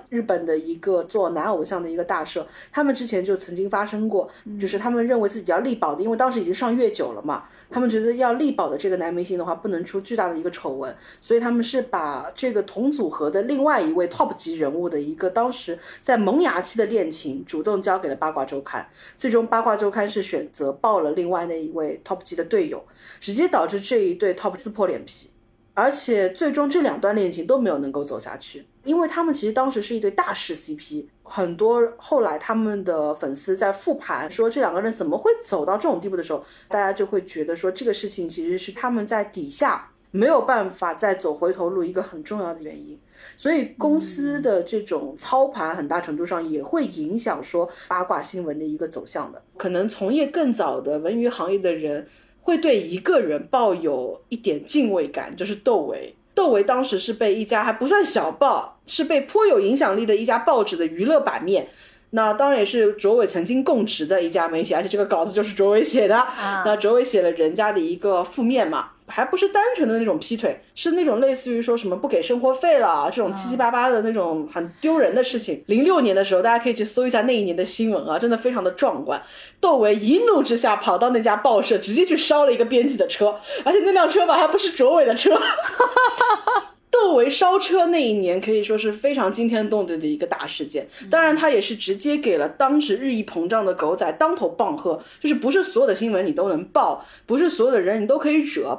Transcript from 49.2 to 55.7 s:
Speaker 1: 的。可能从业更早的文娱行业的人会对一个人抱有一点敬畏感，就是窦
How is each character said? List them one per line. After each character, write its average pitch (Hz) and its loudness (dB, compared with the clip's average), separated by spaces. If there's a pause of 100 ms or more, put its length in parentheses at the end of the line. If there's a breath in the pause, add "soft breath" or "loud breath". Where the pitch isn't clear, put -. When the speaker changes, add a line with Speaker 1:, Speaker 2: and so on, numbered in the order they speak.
Speaker 1:
的。 - -20 (160)
可 - -4
能 180 0
从 208 -2
业 294 2
更 294 0
早 143 -2
的 139 -2
文 190 -2
娱 240 2
行 185 -4
业 196 0
的 185 0
人 151 -6 (340 soft breath)
会 339 2
对 294 4
一 175 -6
个 339 2
人 151 -2
抱 226 0
有 135 -4
一 233 -8
点 151 -4
敬 247 -2
畏 160 0
感， 139 -8
就 - -6
是 202 -6
窦 220 0 (100)